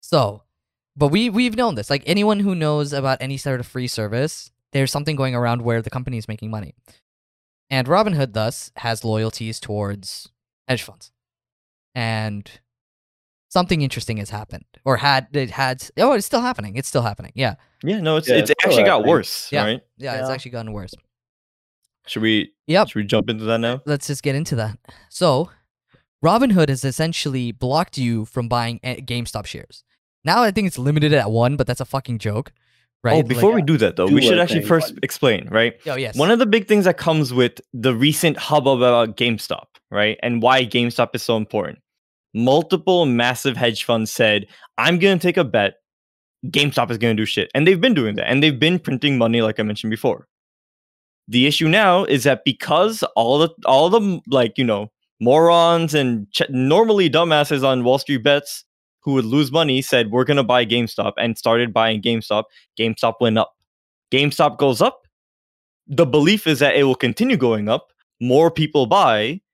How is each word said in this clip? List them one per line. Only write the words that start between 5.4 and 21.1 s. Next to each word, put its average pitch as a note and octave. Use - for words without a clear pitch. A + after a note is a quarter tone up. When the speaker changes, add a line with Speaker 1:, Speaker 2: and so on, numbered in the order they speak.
Speaker 1:
where A#2
the A#2+
company B2+
is A2
making G#2+
money. G#2+
And C3
Robinhood, D#3+
thus, A2
has A2+
loyalties A2
towards G2+
hedge B2
funds. -
And A2
something F3+
interesting B2
has G2+
happened, G#2
or C3+
had, C3+
it C3+
had, C3
oh, A#3
it's G3+
still -
happening. G#2+
It's C3+
still B2+
happening. G#2+
Yeah. B2
Speaker 2:
Yeah, G3
no, D#3
it's, D#3+
Speaker 3:
Yeah, B2
Speaker 2:
it's G#2+
Speaker 3:
it's C#3+
still G3
Speaker 2:
actually -
got F#3
Speaker 3:
happening. A#2
Speaker 2:
worse, -
Speaker 1:
Yeah. C#3+
Speaker 2:
right? A2+
Speaker 1:
Yeah, B2
it's C3
Speaker 4:
Yeah. C3+
Speaker 1:
actually B2+
gotten A2+
worse. G2+